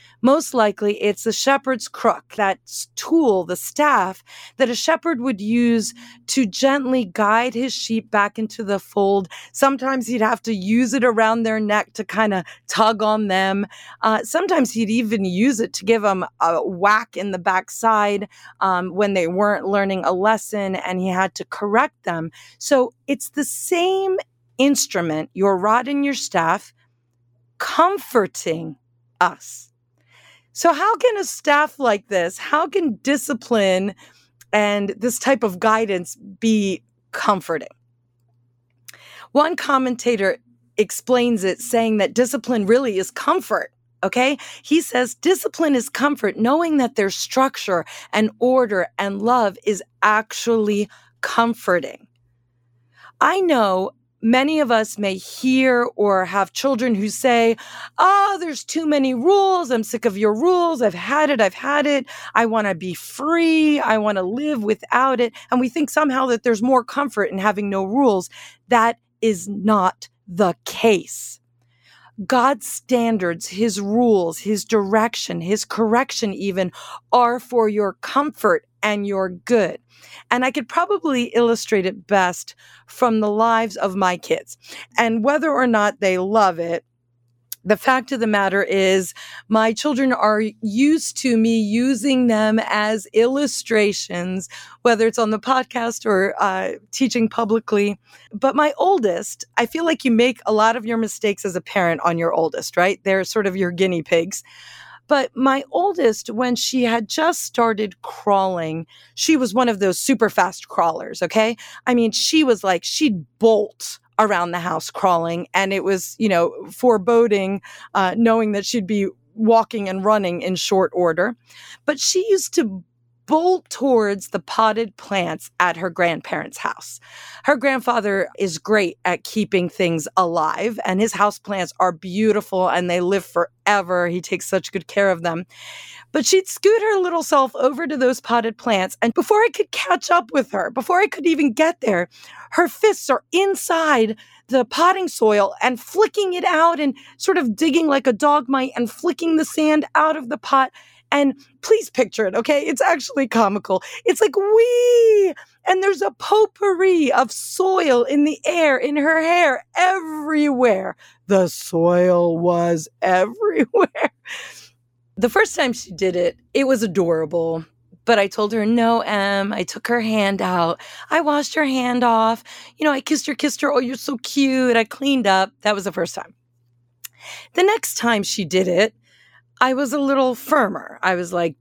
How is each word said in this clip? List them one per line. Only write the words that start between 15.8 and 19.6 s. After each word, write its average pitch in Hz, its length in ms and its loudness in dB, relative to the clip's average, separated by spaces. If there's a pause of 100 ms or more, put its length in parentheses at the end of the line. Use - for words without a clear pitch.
give 214 180 2
'em 190 200 0 (160)
a 165 220 2
whack 202 540 0
in 196 140 -6
the 185 80 -6
backside, 202 880 0 (320)
um, 180 340 -2
when 196 200 0
they 180 120 0
weren't 196 400 0